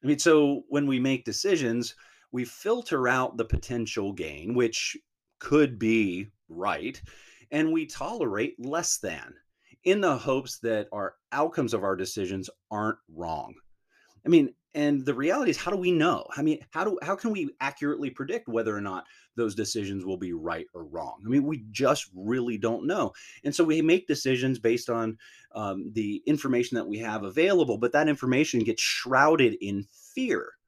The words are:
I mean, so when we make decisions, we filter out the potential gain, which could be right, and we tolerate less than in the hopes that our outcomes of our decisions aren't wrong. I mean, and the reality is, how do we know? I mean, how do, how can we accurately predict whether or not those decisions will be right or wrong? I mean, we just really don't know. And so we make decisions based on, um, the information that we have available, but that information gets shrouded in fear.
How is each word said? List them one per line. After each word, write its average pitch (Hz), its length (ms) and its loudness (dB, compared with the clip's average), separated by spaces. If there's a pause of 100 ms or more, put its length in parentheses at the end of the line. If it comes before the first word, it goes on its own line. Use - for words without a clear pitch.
I 127 40 -2
mean, 143 120 2
so 147 500 6
when 143 160 2
we 135 140 2
make 131 260 0
decisions, 120 720 0 (360)
we 123 140 -4
filter 180 640 -2
out 127 280 0
the 113 100 -2
potential 110 680 -4
gain, 80 400 -8
which 120 420 0 (440)
could 139 400 2
be 107 480 2 (200)
right, 87 540 -6 (480)
and 160 240 0
we 160 140 -2
tolerate 135 760 -4
less 143 340 -2
than 76 360 -8 (500)
in 190 160 4
the 165 180 4
hopes 131 420 -2
that 110 320 0
our 101 240 -6 (160)
outcomes 127 420 0
of 101 100 0
our 98 120 2
decisions 92 560 -4 (180)
aren't 107 300 -2 (100)
wrong. 80 460 -8 (720)
I - 40 -4
mean, 160 240 6 (200)
and 147 300 0
the 135 100 0
reality 180 360 0
is, 151 80 0
how - 140 -4
do 202 60 -2
we 180 140 2
know? - 320 2 (120)
I 143 80 -4
mean, 156 160 0 (100)
how 165 140 -4
do, 202 180 -2
how 180 140 -2
can 220 160 -4
we 180 180 -2 (120)
accurately 143 500 -2
predict 185 360 -6
whether 110 280 0
or 101 60 -4
not 95 240 -6 (300)
those 110 200 -2
decisions 98 500 -4
will 92 120 -4
be 90 160 -6
right 82 400 -6
or 87 100 -14
wrong? 78 420 -10
I 110 40 -8
mean, 139 160 4
we 143 260 -4
just 135 420 0
really 113 460 -2
don't 113 260 -2
know. 160 280 -2 (300)
And 143 120 -2
so 175 80 6
we 160 180 4
make 165 260 4
decisions 131 520 0
based 117 300 0
on, 113 280 -2 (380)
um, 98 380 -6
the 104 340 -2
information 131 480 0
that 113 120 -2
we 104 120 -4
have 110 240 -4
available, 147 540 4
but 120 160 0
that 151 160 4
information 131 500 2
gets 110 240 0
shrouded 131 800 4
in 101 220 -4 (300)
fear. 226 380 -2 (160)